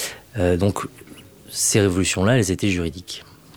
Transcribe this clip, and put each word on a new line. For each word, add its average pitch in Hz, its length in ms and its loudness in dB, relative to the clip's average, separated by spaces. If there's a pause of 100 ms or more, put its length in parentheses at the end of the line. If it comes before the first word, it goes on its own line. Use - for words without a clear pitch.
(380)
Euh, 90 200 2
donc 98 280 0 (640)
ces - 300 0
révolutions-là, 95 580 2
elles 95 120 0
étaient 98 200 0
juridiques. 90 540 -6 (320)